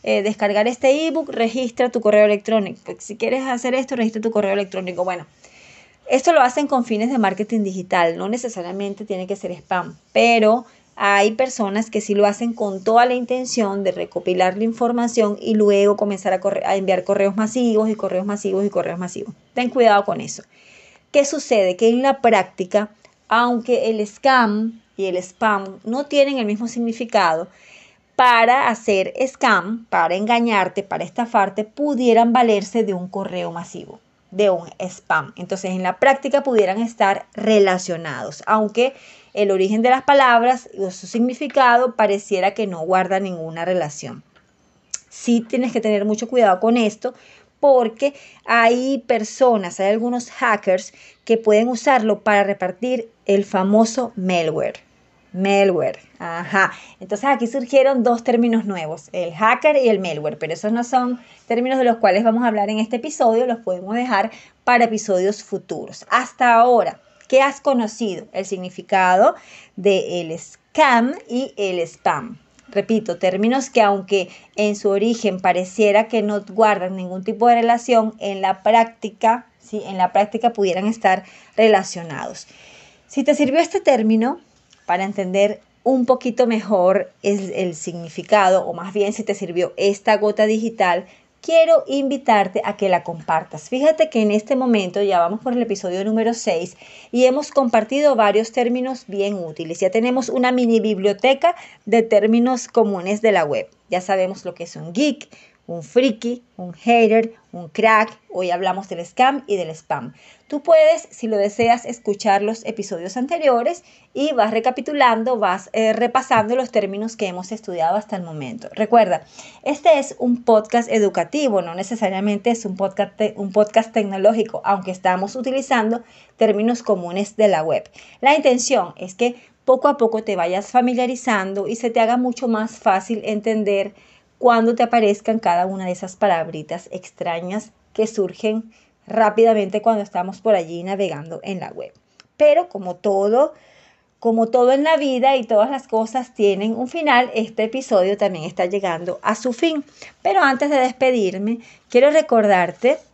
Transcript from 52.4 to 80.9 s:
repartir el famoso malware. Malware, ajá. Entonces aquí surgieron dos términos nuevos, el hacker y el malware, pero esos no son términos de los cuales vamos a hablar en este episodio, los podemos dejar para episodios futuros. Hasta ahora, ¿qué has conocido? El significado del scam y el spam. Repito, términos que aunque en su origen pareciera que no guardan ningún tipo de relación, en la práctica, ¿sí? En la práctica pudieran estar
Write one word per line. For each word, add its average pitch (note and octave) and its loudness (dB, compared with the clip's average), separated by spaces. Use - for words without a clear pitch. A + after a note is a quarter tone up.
repartir G3+ -4
el G3+ 2
famoso A3 0
malware. E3 -2
Malware, F#3+ 0
ajá. F3 -2
Entonces G#3 -4
aquí A#3 0
surgieron C4 2
dos A#3 0
términos A#3 2
nuevos, E3+ -8
el F3 -4
hacker B3 2
y C4 4
el G3+ 2
malware, D#3 -6
pero D#3 -6
esos G#3+ -4
no A#3+ -2
son B3 -2
términos B3 0
de B3+ 2
los A#3 2
cuales G#3 2
vamos A#3 2
a B3 2
hablar G#3+ 0
en G#3+ -2
este A3+ -2
episodio, A#3+ 0
los A#3 -4
podemos F#3 -6
dejar A3+ -2
para A#3+ 4
episodios G#3 -2
futuros. - -12
Hasta A#3+ 2
ahora, A3+ 4
¿qué - 6
has C4+ -2
conocido? A3+ -2
El F#3+ -6
significado F#3 2
del F3 -2
scam B3+ 0
y B3 -6
el F#3+ -4
spam. D3+ -6
Repito, G3+ -4
términos A3 -2
que A#3 2
aunque G3 0
en G#3 -2
su G#3 -2
origen G3+ -2
pareciera G3 2
que A3+ -2
no G#3 -4
guardan F#3+ 0
ningún F#3 -10
tipo A3 0
de A#3+ 6
relación, A#3 0
en G3 -6
la F#3+ -4
práctica, A3+ 0
¿sí? G#3+ -10
En F#3+ -10
la F3+ 0
práctica A3 0
pudieran F#3+ -2
estar F#3+ 0